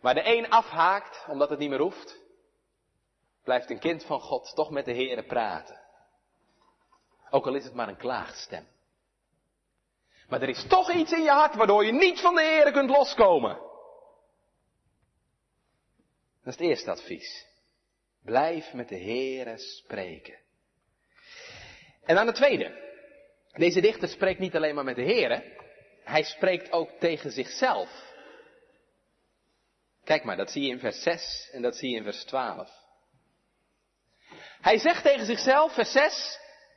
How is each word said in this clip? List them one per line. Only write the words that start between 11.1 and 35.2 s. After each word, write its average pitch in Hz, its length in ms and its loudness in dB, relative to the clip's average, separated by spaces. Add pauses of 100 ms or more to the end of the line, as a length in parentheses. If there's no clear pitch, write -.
in 330 100 0
je 311 80 2
hart 302 240 6
waardoor 208 300 6
je 220 80 0
niet 349 280 4
van 349 140 4
de 330 80 4
Heere 311 300 6
kunt 269 180 2
loskomen. 190 640 4 (3000)
Dat 127 120 -12
is - 60 -14
het - 0 -
eerste 156 300 -2
advies. - 560 -12 (760)
Blijf 156 500 -2
met 120 160 -12
de 95 100 -12
Heere 120 600 -8
spreken. - 800 -14 (1700)
En 160 100 6
dan 208 120 6
het 233 100 -2
tweede. - 580 0 (580)
Deze 175 280 2
dichter 196 280 2
spreekt 190 300 -2
niet 190 180 -4
alleen 151 180 0
maar 143 100 -4
met 131 120 -4
de 123 80 -2
Heere. 160 600 -2 (400)
Hij 156 180 0
spreekt 180 500 -2
ook 165 260 -2
tegen 156 320 -2
zichzelf. - 760 -4 (2000)
Kijk 156 200 0
maar, 101 120 -6
dat 98 140 -6
zie 143 120 -6
je 139 80 -2
in 127 80 -8
vers 113 240 -6
zes - 500 -6
en 127 100 -12
dat 120 140 -2
zie 131 140 -8
je 120 60 -4
in 110 60 -6
vers 101 220 -10
twaalf. 123 460 -8 (1900)
Hij 220 180 4
zegt 320 240 0
tegen 269 240 4